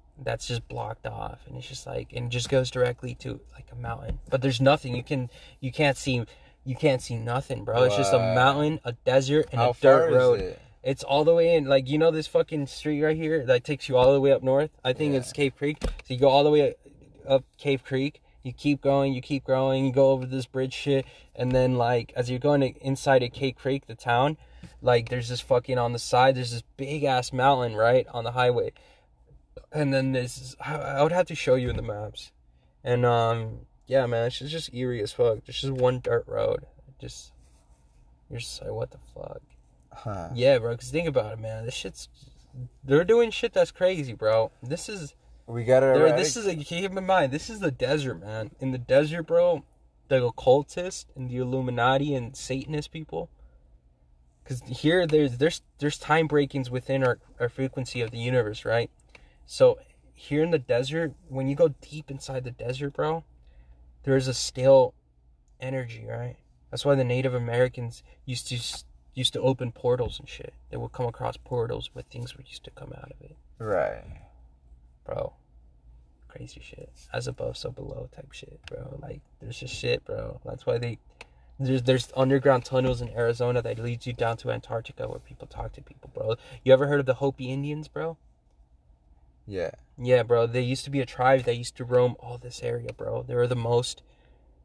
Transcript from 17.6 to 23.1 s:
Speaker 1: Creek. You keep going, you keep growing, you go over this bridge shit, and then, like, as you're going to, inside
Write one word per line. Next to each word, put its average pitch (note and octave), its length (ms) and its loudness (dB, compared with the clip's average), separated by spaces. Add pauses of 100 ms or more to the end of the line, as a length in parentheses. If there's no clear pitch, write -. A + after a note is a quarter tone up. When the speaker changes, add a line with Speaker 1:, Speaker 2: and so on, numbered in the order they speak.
Speaker 1:
Creek. C3+ 360 -4 (220)
You B2 100 -10
keep C#3+ 280 0
going, C#3 320 2
you B2+ 80 -6
keep C3+ 240 -6
growing, C3+ 420 2
you C3 60 0
go C3+ 180 6
over C3 160 0
this C3 200 -6
bridge C3 260 -4
shit, C#3 340 0 (300)
and B2+ 160 -2
then, B2+ 240 4
like, A#2+ 400 0
as B2 140 -2
you're B2+ 100 -4
going C#3+ 220 4
to, C3 80 0 (100)
inside C3+ 420 2